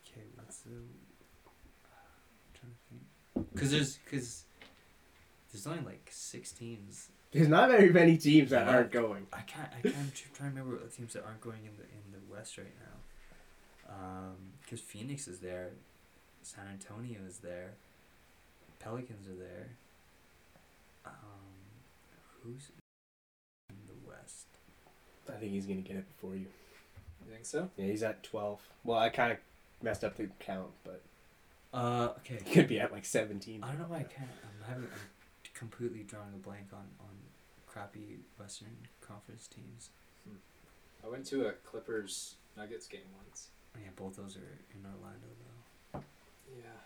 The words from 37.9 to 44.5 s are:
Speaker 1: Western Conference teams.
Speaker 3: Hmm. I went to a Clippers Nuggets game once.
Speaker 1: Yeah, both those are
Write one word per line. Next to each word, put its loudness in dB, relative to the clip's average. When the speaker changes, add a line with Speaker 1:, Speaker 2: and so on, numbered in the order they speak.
Speaker 1:
Western -14
Conference -18
teams. -18
Speaker 3:
Hmm. -16
I -10
went -8
to 2
a 0
Clippers -8
Nuggets -12
game -16
once. -20
Speaker 1:
Yeah, -14
both -10
those -12
are -16